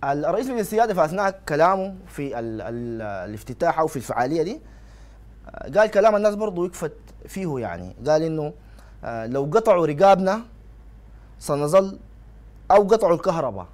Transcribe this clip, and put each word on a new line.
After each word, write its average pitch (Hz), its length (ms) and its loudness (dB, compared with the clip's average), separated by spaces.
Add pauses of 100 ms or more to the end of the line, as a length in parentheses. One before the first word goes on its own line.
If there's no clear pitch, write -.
الرئيس 151 440 -2
مجلس 240 140 -4
السيادة 214 320 0
في 175 120 4
أثناء 190 440 -2
كلامه 190 460 2 (120)
في 139 320 -8
ال-، 113 220 -8
ال-، 117 400 -8
الافتتاح 107 760 -4
أو 160 80 2
في - 80 -6
الفعالية 131 480 -2
دي، 226 180 -8 (880)
آه، - 320 -16
قال 214 120 4
كلام 208 240 6
الناس 208 200 2
برضو 202 300 -4
وقفت 175 280 -8 (340)
فيه، 165 320 -6
يعني، 90 360 -10 (120)
قال 156 160 4
إنه، 156 300 -6 (500)
آه، 113 220 -8
"لو 139 280 -4
قطعوا 196 340 4
رقابنا 190 540 4 (960)
سنظل، 160 600 0 (720)
أو 208 120 6
قطعوا 196 320 2
الكهرباء 139 580 -4